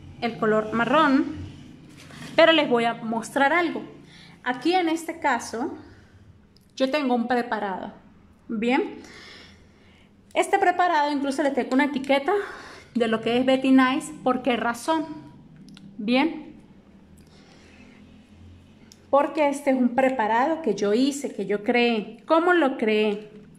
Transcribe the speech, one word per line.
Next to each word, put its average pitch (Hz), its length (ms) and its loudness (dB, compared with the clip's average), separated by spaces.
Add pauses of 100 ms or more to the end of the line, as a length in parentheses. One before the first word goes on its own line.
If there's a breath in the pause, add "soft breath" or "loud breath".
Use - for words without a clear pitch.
(220)
el 233 160 -6
color 214 340 0
marrón, 269 640 2 (1000 loud breath)
pero 320 200 6
les 302 160 2
voy 233 160 2
a 233 80 0
mostrar 226 580 -2
algo. 311 320 0 (640 loud breath)
Aquí 262 280 -2
en 359 140 2
este 320 320 -4
caso 254 540 -2 (1040 loud breath)
yo 262 120 0
tengo 269 240 0
un 233 140 0
preparado. 214 640 -4 (560)
Bien, 240 520 -2 (1300 loud breath)
este 381 260 2
preparado 359 520 2
incluso 277 320 -2
le 277 80 0
tengo 240 220 -2
una 277 120 4
etiqueta 277 460 0 (640 loud breath)
de 226 140 2
lo 220 100 0
que 226 180 0
es 254 80 2
Betty 262 260 4
Nice. 262 420 4 (100)
¿Por 254 200 0
qué 240 120 0
razón? 240 520 -2 (880)
Bien, 254 580 0 (2500 loud breath)
porque 302 400 2
este 277 220 -2
es 262 40 2
un 247 140 2
preparado 262 720 0
que 214 120 0
yo 202 200 0
hice, 269 420 0
que 202 100 -6
yo 202 200 -4
creé. 240 600 0
¿Cómo 330 280 4
lo 277 240 2
creé? 214 520 0 (300)